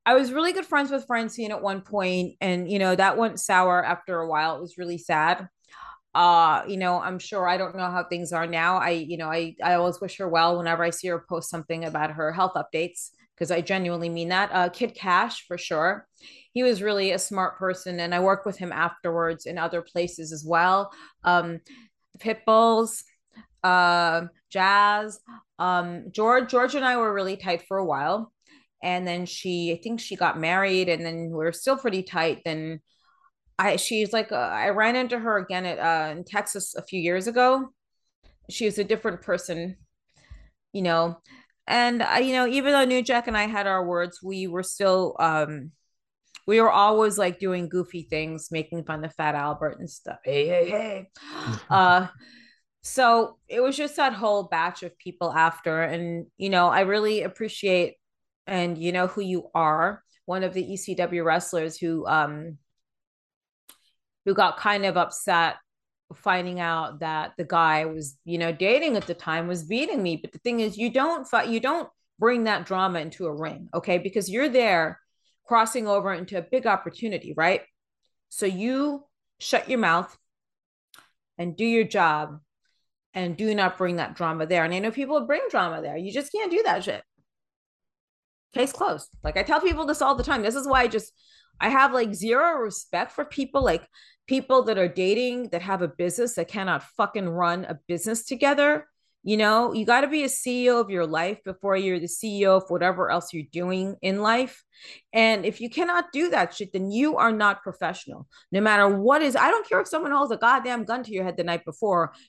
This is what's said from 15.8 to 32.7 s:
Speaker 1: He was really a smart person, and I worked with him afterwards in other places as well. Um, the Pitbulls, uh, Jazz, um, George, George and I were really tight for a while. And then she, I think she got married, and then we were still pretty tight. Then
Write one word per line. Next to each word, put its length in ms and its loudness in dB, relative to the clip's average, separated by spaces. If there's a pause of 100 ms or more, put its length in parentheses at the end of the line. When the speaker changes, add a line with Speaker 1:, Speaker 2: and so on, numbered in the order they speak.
Speaker 1:
He 120 0
was 180 2
really 300 0
a 80 0
smart 400 -2
person, 400 -4
and 140 -2
I 60 2
worked 280 2
with 100 -6
him 140 -8
afterwards 760 -2
in 140 -8
other 240 -4
places 500 -6
as 100 -12
well. 480 2 (320)
Um, 360 2 (540)
the 60 -20
Pitbulls, 840 4 (600)
uh, 600 4 (260)
Jazz, 680 2 (400)
um, 520 -2
George, 380 2
George 240 2
and 100 -2
I 140 2
were 160 0
really 240 -4
tight 300 -4
for 100 -4
a 80 -2
while. 480 -2 (500)
And 240 -2
then 200 -4
she, 440 -4
I 100 -4
think 180 -8
she 160 -10
got 240 0
married, 500 2
and 160 0
then 200 -6
we 200 -4
were 60 0
still 260 0
pretty 240 -2
tight. 420 -2
Then 380 -6 (760)